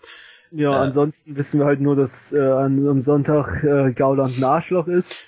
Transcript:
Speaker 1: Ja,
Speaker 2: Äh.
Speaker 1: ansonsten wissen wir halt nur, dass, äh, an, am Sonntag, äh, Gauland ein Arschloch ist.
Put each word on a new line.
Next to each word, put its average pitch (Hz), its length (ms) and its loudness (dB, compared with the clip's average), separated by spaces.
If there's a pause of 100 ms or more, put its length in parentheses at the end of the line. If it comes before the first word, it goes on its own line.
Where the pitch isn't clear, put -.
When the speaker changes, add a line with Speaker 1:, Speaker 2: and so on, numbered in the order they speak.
(520)
Speaker 1:
Ja, 147 200 0
Speaker 2:
Äh. 135 160 0
Speaker 1:
ansonsten 147 480 -2
wissen 143 240 -2
wir 143 60 2
halt 143 160 0
nur, 143 160 2
dass, - 340 -4
äh, 143 80 0
an, 135 480 2
am 135 140 2
Sonntag, 143 640 0
äh, 143 280 2
Gauland 135 460 0
ein 131 60 -2
Arschloch 160 440 -2
ist. 175 260 -2 (140)